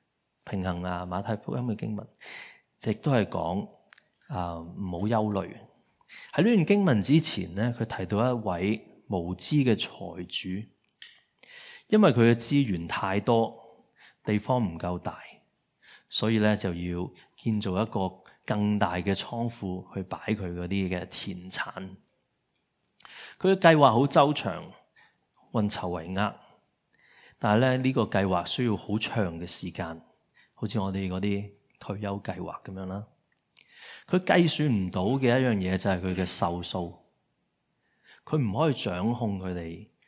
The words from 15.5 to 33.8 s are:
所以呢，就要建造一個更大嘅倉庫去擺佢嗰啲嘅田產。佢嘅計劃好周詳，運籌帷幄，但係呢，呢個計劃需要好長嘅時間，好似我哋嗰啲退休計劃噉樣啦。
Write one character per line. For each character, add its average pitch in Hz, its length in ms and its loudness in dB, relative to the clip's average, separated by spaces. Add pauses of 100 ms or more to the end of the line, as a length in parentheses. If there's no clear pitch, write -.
所 - 220 -2
以 113 80 2
呢， 107 180 4
就 95 160 -2
要 87 380 -6 (260)
建 107 240 -2
造 95 220 0
一 110 40 -2
個 95 360 -4 (240)
更 104 320 0
大 90 160 0
嘅 90 180 0
倉 117 360 -6
庫 92 440 -8
去 95 120 -6
擺 90 140 -10 (100)
佢 98 260 -4
嗰 87 140 -6
啲 95 200 -2
嘅 90 180 -6
田 90 440 -12
產。 95 460 -8 (1400)
佢 190 160 4
嘅 - 20 4
計 170 200 8
劃 143 140 10
好 120 160 6
周 147 260 6
詳， 85 300 -6 (880)
運 104 180 0
籌 92 220 -6
帷 87 220 -8
幄， 101 220 0 (1080)
但 107 160 4
係 113 40 4
呢， 127 180 4
呢 131 140 2
個 131 100 2
計 98 220 2
劃 92 220 0
需 - 200 -2
要 107 100 2
好 104 200 -4
長 92 440 -2
嘅 87 60 -10
時 87 260 -6
間， 82 280 -8 (540)
好 - 100 -8
似 107 140 -4
我 98 140 -2
哋 95 160 -4
嗰 92 120 -4
啲 101 320 -2 (280)
退 101 200 -8
休 101 220 -6
計 90 140 -8
劃 87 260 -10
噉 98 100 -14
樣 95 140 -8
啦。 98 180 -8 (1000)